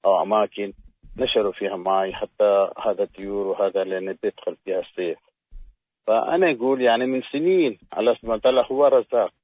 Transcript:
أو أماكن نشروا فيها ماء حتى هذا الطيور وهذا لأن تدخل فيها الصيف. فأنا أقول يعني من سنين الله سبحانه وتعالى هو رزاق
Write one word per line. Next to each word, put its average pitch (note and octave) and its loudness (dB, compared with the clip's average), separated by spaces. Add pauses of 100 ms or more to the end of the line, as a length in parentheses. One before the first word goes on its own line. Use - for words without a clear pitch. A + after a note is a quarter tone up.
أو F#2+ 4
أماكن G2+ -2 (440)
نشروا A2 0
فيها G2 -6
ماء F#2+ -2
حتى G2 0 (160)
هذا G2 -2
الطيور G2 -6
وهذا F#2+ -2
لأن F#2+ -6
تدخل F#2 -6
فيها F#2 -4
الصيف. E2+ -8 (880)
فأنا D3+ 2
أقول B2+ 0
يعني A#2+ 2
من C3 -2 (100)
سنين D#3+ 0 (200)
الله A2+ 2
سبحانه A2+ -4
وتعالى B2+ 2
هو C#3 4
رزاق A#2+ 2 (120)